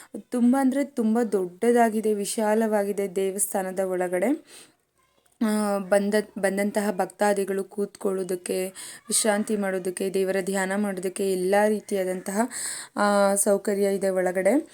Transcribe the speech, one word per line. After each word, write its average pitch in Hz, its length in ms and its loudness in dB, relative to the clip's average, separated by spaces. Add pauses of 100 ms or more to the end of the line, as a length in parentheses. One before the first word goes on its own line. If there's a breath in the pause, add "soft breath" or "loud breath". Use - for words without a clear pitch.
(200 loud breath)
ತುಂಬ 240 400 2
ಅಂದ್ರೆ 269 240 2
ತುಂಬ 233 380 0
ದೊಡ್ಡದಾಗಿದೆ, 220 920 2
ವಿಶಾಲವಾಗಿದೆ 202 1000 0
ದೇವಸ್ಥಾನದ 190 640 -2
ಒಳಗಡೆ. 185 680 -2 (960 loud breath)
ಆ, 214 360 0
ಬಂದ-, 202 640 0
ಬಂದಂತಹ 202 520 0
ಭಕ್ತಾದಿಗಳು 196 720 -2
ಕೂತ್ಕೊಳ್ಳೋದಕ್ಕೆ, 190 1040 -4 (380 loud breath)
ವಿಶ್ರಾಂತಿ 214 500 0
ಮಾಡೋದಕ್ಕೆ, 190 560 -4
ದೇವರ 190 280 0
ಧ್ಯಾನ 190 340 -2
ಮಾಡೋದಕ್ಕೆ 196 560 -2
ಎಲ್ಲ 185 240 0 (120)
ರೀತಿಯಾದಂತಹ, 196 720 -2 (560 loud breath)
ಆ, 202 380 4
ಸೌಕರ್ಯ 202 600 2
ಇದೆ 190 140 0
ಒಳಗಡೆ. 185 640 2